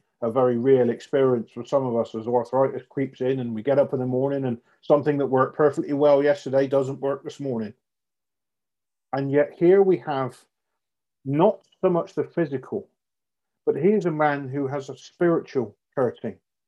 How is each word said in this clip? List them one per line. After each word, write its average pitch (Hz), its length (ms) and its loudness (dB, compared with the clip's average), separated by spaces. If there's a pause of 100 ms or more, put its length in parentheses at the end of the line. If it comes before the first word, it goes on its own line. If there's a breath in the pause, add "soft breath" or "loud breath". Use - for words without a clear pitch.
(220)
a 117 80 -2
very 123 260 2
real 123 320 4
experience 123 640 0
for 120 160 -12
some 135 180 -2
of 120 100 -4
us 113 200 -2
as 110 120 -8
arthritis 127 600 -2
creeps 135 340 -8
in 131 200 -2
and 120 140 -6
we 107 80 -8
get 139 160 0
up 135 140 2
in 135 80 -2
the 127 60 -4
morning 135 400 -2
and 117 160 -6 (180)
something 143 380 2
that 139 80 0
worked 131 300 2
perfectly 147 360 0
well 143 300 4
yesterday 143 440 0
doesn't 135 340 -2
work 139 220 -4
this 151 160 -16
morning. 117 360 -6 (1400)
And 139 180 -4
yet 143 220 2
here 185 300 4
we 190 160 2
have 135 460 -6 (800)
not 156 420 2 (140)
so 190 80 2
much - 260 -2
the - 100 -4
physical, 135 640 -6 (760)
but - 120 0
he 170 160 2
is 185 140 0
a 175 40 -2
man 147 380 -2
who 139 180 -4
has 135 220 -6
a 131 80 -12
spiritual 156 800 -2 (180)
hurting. 117 440 -4 (300)